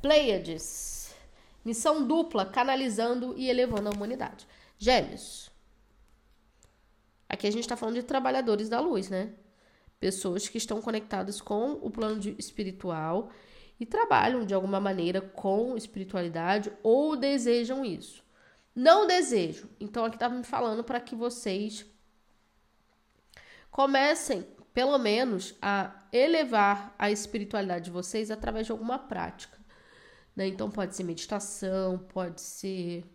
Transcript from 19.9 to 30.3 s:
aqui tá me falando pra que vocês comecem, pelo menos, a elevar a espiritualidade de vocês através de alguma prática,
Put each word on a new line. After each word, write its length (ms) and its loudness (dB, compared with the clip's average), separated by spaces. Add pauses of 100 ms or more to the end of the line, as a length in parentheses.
aqui 120 -6
tá 100 0
me 140 -4
falando 400 -2
pra 160 -4
que 160 -10
vocês 720 -4 (1900)
comecem, 720 2 (280)
pelo 260 4
menos, 640 0
a 520 -2
elevar 840 4
a 140 2
espiritualidade 760 -2
de 40 -10
vocês 400 -6
através 360 -4
de 60 -4
alguma 280 -4
prática, 580 -10 (760)